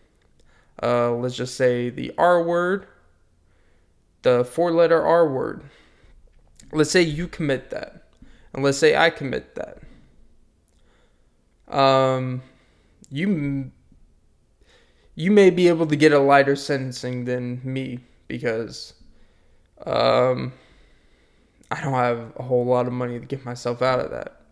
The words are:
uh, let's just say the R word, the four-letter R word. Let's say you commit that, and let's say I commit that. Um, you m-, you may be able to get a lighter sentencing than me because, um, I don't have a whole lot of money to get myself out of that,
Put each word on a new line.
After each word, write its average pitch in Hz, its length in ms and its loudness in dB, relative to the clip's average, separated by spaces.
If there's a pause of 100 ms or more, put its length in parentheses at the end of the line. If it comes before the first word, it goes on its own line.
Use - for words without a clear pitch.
(840)
uh, 120 300 0
let's 123 220 -6
just 123 200 -8
say 123 340 0
the 127 300 -10
R 170 240 4
word, 175 440 -2 (1300)
the 123 240 2
four-letter 165 580 2
R 165 240 4
word. - 360 -6 (1080)
Let's 151 180 2
say 185 100 4
you 165 260 -2
commit 143 440 -6
that, - 320 -12 (500)
and 135 100 -6
let's 139 140 0
say 151 180 4
I 156 140 4
commit 127 460 -8
that. - 240 -12 (1900)
Um, 131 720 2 (680)
you 160 180 -4
m-, 143 440 -4 (1400)
you 160 160 -2
may 202 200 8
be 175 180 4
able 165 180 2
to 151 80 0
get 147 160 6
a 147 80 6
lighter 139 380 4
sentencing 127 720 -6
than 123 360 -6
me 131 380 -8 (260)
because, 117 680 -8 (920)
um, 123 640 0 (1200)
I - 100 -8
don't 143 120 -6
have 120 440 -2
a 123 60 -14
whole 123 220 0
lot 123 240 0
of 123 40 -6
money 123 280 -6
to - 40 -18
get 135 200 -10
myself 120 380 -6
out 127 180 2
of - 100 -6
that, - 300 -12 (120)